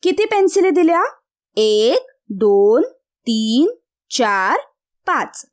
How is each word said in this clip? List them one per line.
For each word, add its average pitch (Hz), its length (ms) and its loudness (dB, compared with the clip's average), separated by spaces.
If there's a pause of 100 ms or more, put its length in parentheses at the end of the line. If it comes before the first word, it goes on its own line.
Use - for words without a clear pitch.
किती 370 220 -2
पेन्सिली 392 460 0
दिल्या? 339 340 2 (520)
एक, 220 540 0 (180)
दोन, 202 540 2 (160)
तीन, 233 760 -2 (340)
चार, 202 480 -2 (480)
पाच. 294 460 -6